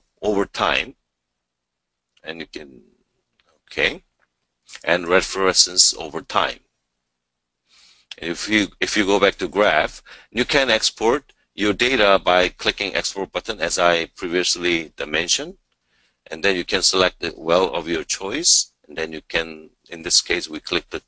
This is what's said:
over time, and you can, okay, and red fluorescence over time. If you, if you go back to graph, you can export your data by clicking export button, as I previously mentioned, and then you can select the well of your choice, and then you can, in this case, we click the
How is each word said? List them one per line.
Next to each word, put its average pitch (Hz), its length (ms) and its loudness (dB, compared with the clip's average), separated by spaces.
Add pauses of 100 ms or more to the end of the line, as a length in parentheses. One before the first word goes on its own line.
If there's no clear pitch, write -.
(220)
over 101 240 0
time, 69 500 -2 (1300)
and 80 160 -12
you 78 80 -12
can, 69 340 -18 (840)
okay, - 360 -2 (800)
and 87 240 0
red 90 160 4
fluorescence 90 720 2
over 78 260 -10
time. 78 380 -2 (1600)
If 82 300 -8
you, 104 200 4 (120)
if - 160 -2
you 107 100 4
go 98 140 4
back 95 160 4
to 92 120 -6
graph, 87 540 2 (300)
you 120 140 -2
can 135 240 2
export 113 640 0 (220)
your 104 180 0
data 104 500 4
by 90 260 4
clicking - 460 -4
export 92 360 -6
button, 104 280 -6
as 85 200 -2
I 85 260 4
previously 87 880 -2 (140)
mentioned, 82 500 -4 (720)
and 80 140 -8
then 95 120 2
you 85 80 -2
can 92 180 -2
select 92 380 2
the 80 160 -6
well 85 380 2
of 82 160 -6
your 80 140 -4
choice, - 680 -2 (160)
and 73 100 -20
then 80 140 -6
you 78 160 -12
can, 80 420 -6 (200)
in 82 120 -14
this 82 200 0
case, 85 280 -2
we 78 100 -10
click - 300 -6
the 80 180 -8